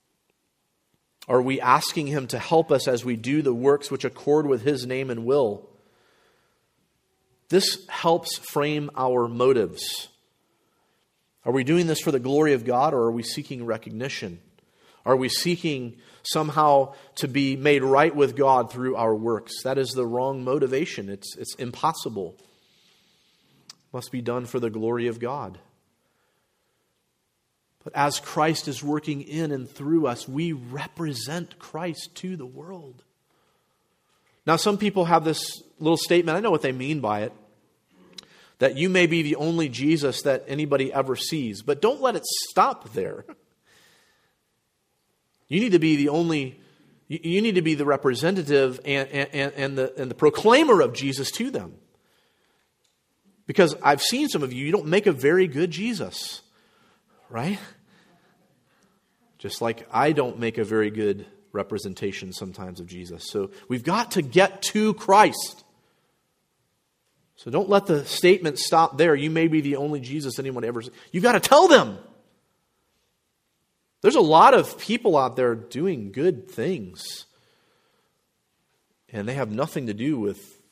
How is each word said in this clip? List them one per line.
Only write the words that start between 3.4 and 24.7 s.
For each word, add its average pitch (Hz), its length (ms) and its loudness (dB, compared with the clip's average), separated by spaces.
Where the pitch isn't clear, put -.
the 135 100 0
works 139 380 2
which 135 140 -6
accord 147 420 0
with 127 160 0
his 131 240 -2
name 131 240 -6
and 117 160 -6
will? 120 420 0
This - 400 0
helps - 500 -2
frame 147 580 -4
our 127 300 0
motives. 117 800 0
Are 123 80 -2
we 131 120 0
doing 170 220 0
this 156 140 -2
for 165 120 -2
the 135 60 0
glory 143 340 2
of 120 120 0
God, 127 300 0
or 120 80 2
are 117 100 2
we 117 100 -6
seeking 131 420 -10
recognition? 110 760 -8
Are 131 100 6
we 127 140 0
seeking 151 680 -4
somehow 147 720 2
to 147 140 -6
be 135 280 0
made 139 260 2
right 143 320 4
with 135 220 2
God 131 340 4
through 123 260 -4
our 113 180 0
works? 110 480 -6
That 135 160 -2
is 127 120 -2
the 127 140 -2
wrong 127 400 -4
motivation. 131 640 -2
It's, - 280 -14
it's - 180 -14
impossible. 120 840 -6
It - 1600 -20
must 123 180 -12
be 127 80 -6
done 120 240 -4
for 120 160 -6
the 117 80 -2
glory 113 380 -4